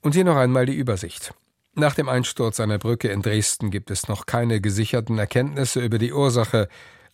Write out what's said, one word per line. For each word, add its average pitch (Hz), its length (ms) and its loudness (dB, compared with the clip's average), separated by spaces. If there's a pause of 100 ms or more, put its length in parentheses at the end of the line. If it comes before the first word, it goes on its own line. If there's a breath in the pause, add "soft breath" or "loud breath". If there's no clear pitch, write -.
Und 147 140 0
hier 185 100 4
noch 170 120 6
einmal 127 300 4
die 135 100 -2
Übersicht. 120 580 -4 (400)
Nach 147 200 2
dem 139 140 0
Einsturz 123 520 -2
einer 104 180 0
Brücke 117 300 -2
in 98 140 -2
Dresden 107 480 0
gibt 98 200 -8
es - 180 -6
noch 101 180 -6
keine 120 340 0
gesicherten 107 580 -2
Erkenntnisse 131 640 -2
über 117 180 0
die 123 140 0
Ursache. 120 560 2 (460 loud breath)